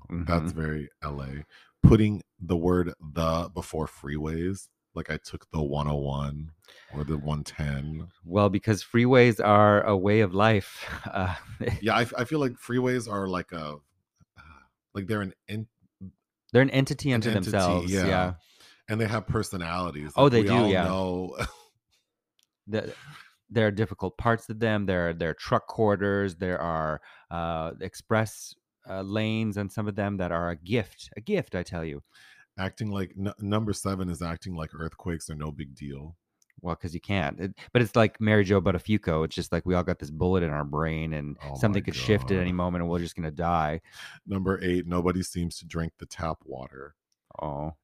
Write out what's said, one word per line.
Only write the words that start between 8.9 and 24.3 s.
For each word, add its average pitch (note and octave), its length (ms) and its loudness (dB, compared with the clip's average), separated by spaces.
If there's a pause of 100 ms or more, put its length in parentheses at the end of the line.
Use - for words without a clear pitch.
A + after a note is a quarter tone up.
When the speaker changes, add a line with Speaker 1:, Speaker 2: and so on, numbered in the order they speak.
Speaker 2:
are G#2 400 8
a G#2 120 4
way G2+ 240 4
of F#2+ 120 4
life. G#2 500 2 (220)
<laughs> - 80 -10
Uh, F#2 220 -2 (480)
Speaker 1:
Yeah, G#2 140 2
I A#2+ 60 4
f-, A#2+ 140 -4
I B2 80 -2
feel D#3 140 -2
like C3 140 0
freeways B2 580 -2
are G2 180 -2
like F2+ 240 -4
a, D2+ 240 -8 (600)
uh, - 40 -20 (520)
like, G2+ 120 -6
they're G#2 160 -2
an F#2+ 120 -8 (140)
en-, G#2+ 200 -8 (840)
Speaker 2:
They're A#3+ 100 8
an - 80 2
entity C3+ 420 0
Speaker 1:
an B2 40 2
Speaker 2:
unto A2+ 140 0
Speaker 1:
entity, G2 200 0
Speaker 2:
themselves, F2+ 420 2
Speaker 1:
yeah. F#2+ 140 2
Speaker 2:
yeah. F#2 260 2 (560)
Speaker 1:
And A2 120 -2
they A2+ 60 2
have G#2+ 200 -4
personalities. E2+ 880 -4
Speaker 2:
Oh, C3 80 8
Speaker 1:
Like, C#3+ 80 8
Speaker 2:
they A2+ 100 6
Speaker 1:
we G2+ 60 2
Speaker 2:
do, G2+ 60 4
Speaker 1:
all A#2 140 6
Speaker 2:
yeah. F#2 160 4
Speaker 1:
know F#2 560 -2
<laughs> - 60 -2 (1200)
Speaker 2:
The, G#2 280 -4 (540)
there A2 180 2
are G#2 60 4
difficult F#2+ 440 -4
parts A2+ 320 0